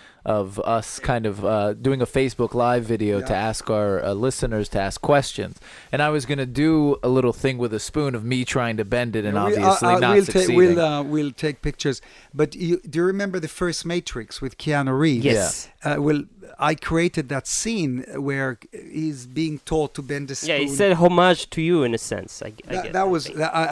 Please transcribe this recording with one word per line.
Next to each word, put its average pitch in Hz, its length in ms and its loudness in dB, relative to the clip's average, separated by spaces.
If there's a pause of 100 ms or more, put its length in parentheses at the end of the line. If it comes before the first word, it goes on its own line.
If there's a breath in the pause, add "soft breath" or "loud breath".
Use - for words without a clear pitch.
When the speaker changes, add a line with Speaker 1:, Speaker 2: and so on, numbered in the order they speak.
(240 loud breath)
Speaker 1:
of 104 360 -2
us 113 400 -4
kind 120 260 -2
of, 101 200 -4
uh, 104 280 0
doing 131 280 0
a 120 40 2
Facebook 123 480 -2
Live 120 300 0
video 104 380 0
to 104 120 -4
Speaker 2:
Yeah. 101 160 0
Speaker 1:
ask - 200 -6
our, 104 340 0
uh, 98 100 -2
listeners 110 560 -2
to 104 100 -2
ask 98 220 -4
questions. - 560 0 (340 loud breath)
And 135 120 -2
I 151 60 2
was 151 160 -2
gonna 139 200 -2
do 147 560 2
a 120 80 0
little 127 240 4
thing 135 240 -2
with 120 160 -2
a 107 60 -4
spoon 143 340 -2
of 110 120 -6
me 127 180 0
trying 120 340 0
to 110 80 -2
bend 120 300 -2
it 110 100 0
and 104 100 -2
Speaker 2:
Yeah, 101 100 0
we, 104 100 2
Speaker 1:
obviously 190 320 4
Speaker 2:
uh, 180 80 6
uh, 185 40 4
Speaker 1:
not 180 160 4
Speaker 2:
we'll 196 100 8
ta-, - 80 -6
Speaker 1:
succeeding. 185 240 4
Speaker 2:
we'll, 175 240 8
uh, 147 220 0
we'll 147 280 -2
take 147 320 -6
pictures. 143 380 -4 (320 loud breath)
But 147 220 0
you, 175 320 0
do 151 120 -4
you 180 60 2
remember 190 340 -2
the 156 80 -8
first - 380 -4
Matrix 170 560 -6
with 135 180 -10
Keanu 139 400 0
Reeves? 139 260 2
Speaker 3:
Yes. 104 440 0 (140)
Speaker 1:
Yeah. 147 120 -2
Speaker 2:
Uh, 147 60 -2
well, 147 220 0 (360)
I 151 160 0
created 165 540 -2
that 135 180 -6
scene 151 560 -2 (120)
where 135 440 -4 (120)
he's 151 560 -8
being 151 320 -4
taught 156 360 -2
to 151 60 -10
bend 143 260 -8
the 135 80 -8
spoon. 151 140 -8
Speaker 3:
Yeah, 151 80 2
he 143 100 0
said 185 300 4
homage 170 540 6
to 165 100 -4
you 160 220 4
in 120 100 2
a 113 40 0
sense. - 440 -8
I, - 60 -10
I - 20 -10
Speaker 2:
That, - 200 -20
Speaker 3:
get 180 140 -4
Speaker 2:
that - 100 -10
Speaker 3:
that 190 160 2
Speaker 2:
was, 160 180 0
Speaker 3:
thing. 151 140 -6
Speaker 2:
I, 165 300 0